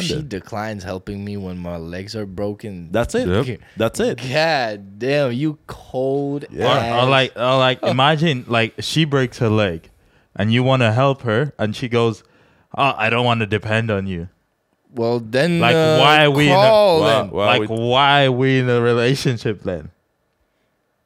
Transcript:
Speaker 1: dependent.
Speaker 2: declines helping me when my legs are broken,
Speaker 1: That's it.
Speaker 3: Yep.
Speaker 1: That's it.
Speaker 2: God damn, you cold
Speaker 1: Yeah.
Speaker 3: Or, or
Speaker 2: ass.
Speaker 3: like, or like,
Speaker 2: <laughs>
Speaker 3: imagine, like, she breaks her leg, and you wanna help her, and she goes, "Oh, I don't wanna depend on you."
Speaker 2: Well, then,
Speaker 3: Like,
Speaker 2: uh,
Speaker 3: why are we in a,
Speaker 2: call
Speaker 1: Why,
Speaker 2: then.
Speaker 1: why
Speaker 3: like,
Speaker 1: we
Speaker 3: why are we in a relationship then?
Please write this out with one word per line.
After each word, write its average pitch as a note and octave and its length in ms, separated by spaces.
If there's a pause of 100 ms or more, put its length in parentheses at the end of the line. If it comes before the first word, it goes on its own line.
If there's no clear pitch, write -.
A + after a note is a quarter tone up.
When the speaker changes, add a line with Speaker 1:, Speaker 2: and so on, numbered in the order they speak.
Speaker 1:
dependent. D3 200
Speaker 2:
declines G#2 540
helping G2 420
me G2+ 120
when F#2 200
my F2 200
legs F2 380
are G#2+ 100
broken, G2 680
Speaker 1:
That's A2+ 240
it. B3 120
Speaker 3:
Yep. A2+ 320 (180)
Speaker 1:
That's A2 220
it. A3 180
Speaker 2:
God B2 840
damn, C3+ 340
you D3 340
cold C#3 840
Speaker 1:
Yeah. F2+ 160
Speaker 3:
Or, A#2+ 40
or A#2+ 340
Speaker 2:
ass. C3 60
Speaker 3:
like, C3 260
or B2+ 220
like, B2+ 260
Speaker 2:
<laughs> C#3 120
Speaker 3:
imagine, C#3+ 520
like, A2+ 320
she D3 260
breaks C3+ 340
her A#2 100
leg, G2+ 400 (460)
and G#2+ 180
you B2 100
wanna B2+ 300
help C3 300
her, A#2+ 360
and G#2+ 160
she C3 140
goes, A#2 340 (540)
"Oh, C3+ 200
I A2 120
don't A#2+ 160
wanna A2+ 200
depend A2 460
on G2 160
you." F2+ 220 (640)
Speaker 2:
Well, A#2 260
then, C3 400
Speaker 3:
Like, E3 160
Speaker 2:
uh, D#3 240
Speaker 3:
why D3+ 260
are D3 60
we D3 160
in C#3+ 60
a, - 20
Speaker 2:
call G#3 460
Speaker 1:
Why, G#2+ 80 (120)
Speaker 2:
then. G2+ 80
Speaker 1:
why G2 160 (120)
Speaker 3:
like, G#2+ 120
Speaker 1:
we A2+ 80
Speaker 3:
why C#3 480
are C3 60
we C3 280
in B2+ 100
a A#2+ 120
relationship A#2+ 840
then? E2+ 280 (1160)